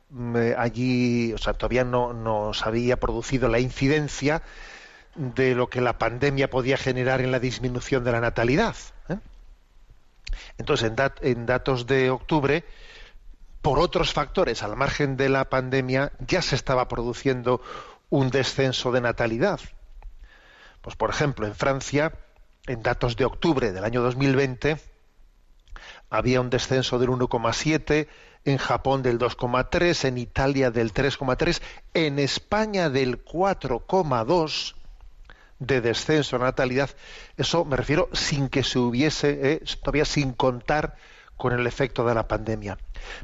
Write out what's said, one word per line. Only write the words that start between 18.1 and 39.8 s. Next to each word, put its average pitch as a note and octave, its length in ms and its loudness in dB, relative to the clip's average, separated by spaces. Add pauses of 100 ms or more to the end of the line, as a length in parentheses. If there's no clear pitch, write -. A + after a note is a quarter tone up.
un C3+ 200 4
descenso C3 600 0
de B2+ 80 4
natalidad. A#2+ 580 0 (1200)
Pues, - 140 -14
por A2 160 0
ejemplo, C3 360 0
en G#2+ 80 -6
Francia, C#3 580 0 (540)
en A#2 160 -6
datos A#2+ 340 0
de B2 80 2
octubre C3 480 2
del F#2+ 120 -4
año A#2+ 180 0
dos B2 140 2
mil C3+ 200 4
veinte, C#3 420 0 (1300)
había A#2+ 300 2
un B2 100 -2
descenso B2+ 480 2
del A#2+ 120 4
uno B2 180 2
coma A2+ 240 0
siete, D3+ 560 0 (360)
en C#3 140 2
Japón C3+ 440 0
del A#2+ 160 2
dos A#2+ 160 2
coma B2+ 360 0
tres, F3 340 2
en B2+ 140 0
Italia C3+ 520 2
del A2+ 220 0
tres C3+ 240 0
coma B2+ 200 0
tres, E3 260 0 (320)
en D3+ 240 2
España F#3+ 720 0
del B2+ 280 0
cuatro D#3 640 -2
coma D3 440 2
dos D#3 520 0 (800)
de C3 220 0
descenso C3 560 0
de B2 80 0
natalidad. B2+ 460 0 (460)
Eso D3 280 0
me C#3 120 -2
refiero C#3 360 0
sin C#3 360 -2
que C3 140 0
se - 160 0
hubiese, C#3 760 2
eh, D#3 100 -6 (180)